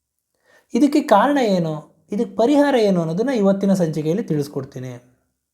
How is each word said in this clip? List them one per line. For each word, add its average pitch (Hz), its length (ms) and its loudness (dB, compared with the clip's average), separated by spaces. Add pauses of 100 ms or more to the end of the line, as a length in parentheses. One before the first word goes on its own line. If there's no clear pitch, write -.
(720)
ಇದಕ್ಕೆ 285 280 2
ಕಾರಣ 254 360 2
ಏನು, 175 760 -4
ಇದಕ್ಕೆ 208 240 -6
ಪರಿಹಾರ 285 400 2
ಏನು 202 240 2
ಅನ್ನೋದನ್ನ 170 300 -2
ಇವತ್ತಿನ 196 440 2
ಸಂಚಿಕೆಯಲ್ಲಿ 160 500 -2
ತಿಳಿಸ್ಕೊಡ್ತೀನಿ. 131 800 -6 (500)